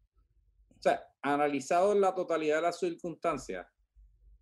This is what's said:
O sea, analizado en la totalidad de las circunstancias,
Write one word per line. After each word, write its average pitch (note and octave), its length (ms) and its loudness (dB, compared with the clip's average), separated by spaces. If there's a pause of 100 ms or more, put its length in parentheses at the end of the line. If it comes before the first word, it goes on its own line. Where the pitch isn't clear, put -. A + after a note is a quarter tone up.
(760)
O - 40 -20
sea, - 200 2 (200)
analizado C#3+ 720 2
en G3+ 80 4
la F#3+ 120 2
totalidad D#3+ 440 0
de D#3+ 60 0
las E3+ 140 0
circunstancias, E3 920 -6 (760)